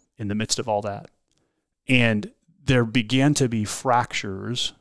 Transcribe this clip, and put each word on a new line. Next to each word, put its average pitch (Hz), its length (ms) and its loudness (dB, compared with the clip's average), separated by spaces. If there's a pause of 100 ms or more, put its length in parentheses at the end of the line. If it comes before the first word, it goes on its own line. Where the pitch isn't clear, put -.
(180)
in 110 100 -6
the 104 80 -2
midst 107 220 -2
of 117 120 -6
all 104 120 0
that. 104 280 -10 (800)
And 113 440 2 (320)
there 127 220 4
began 127 500 2
to 131 140 2
be 110 160 -2
fractures 113 1160 -2